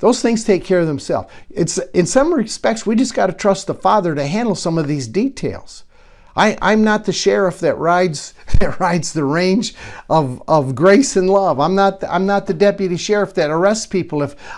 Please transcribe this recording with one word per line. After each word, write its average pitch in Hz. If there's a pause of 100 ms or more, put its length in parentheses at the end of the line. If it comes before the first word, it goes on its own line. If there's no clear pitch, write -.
Those 233
things 226
take 190
care 185
of 165
themselves. 147 (160)
It's, - (160)
in 175
some 294
respects, 226
we 214
just 262
gotta 190
trust 196
the 147
Father 185
to 143
handle 214
some 165
of 151
these 139
details. 139 (520)
I, 202
I'm 214
not 214
the 190
sheriff 196
that 156
rides, 170 (120)
<laughs> -
that -
rides 175
the 156
range 180 (360)
of, 143
of 139
grace 196
and 185
love. 185
I'm 165
not, 196
I'm 190
not 202
the 190
deputy 196
sheriff 202
that 156
arrests 196
people 151
if 131 (220)